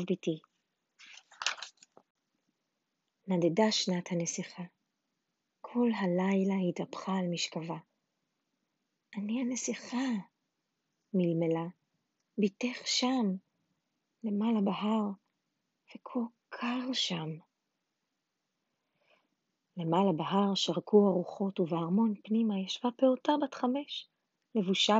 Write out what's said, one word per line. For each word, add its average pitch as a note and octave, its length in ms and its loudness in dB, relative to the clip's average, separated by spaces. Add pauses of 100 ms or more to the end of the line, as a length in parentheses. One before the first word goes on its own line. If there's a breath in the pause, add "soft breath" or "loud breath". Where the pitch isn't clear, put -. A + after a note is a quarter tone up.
(120)
בתי." E3 280 -2 (3000)
נדדה F#3 440 4
שנת F3+ 400 -2
הנסיכה. F3 520 -4 (960)
כל A#3+ 280 2 (120)
הלילה F#3+ 520 2 (160)
התהפכה - 420 -6
על F#3+ 160 0
משכבה. E3 500 -4 (1400)
"אני G#3+ 240 -2
הנסיכה", B3 640 -4 (1080)
מלמלה. E3 540 2 (720)
"בתך A3+ 500 -2
שם, B3+ 380 0 (960)
למעלה G#3+ 380 2
בהר, G#3 480 0 (880)
וכה - 240 -8 (300)
קר B3 440 -6
שם." E3 360 -2 (2500)
למעלה F3 340 4
בהר F3+ 440 2
שרקו G3+ 520 4
הרוחות, F#3 520 -2
ובארמון F3 540 2 (100)
פנימה G#3+ 360 0
ישבה F#3+ 380 -4
פעוטה C4 360 2 (100)
בת C4+ 100 -6
חמש, C#4 560 -4 (460)
לבושה G3 440 2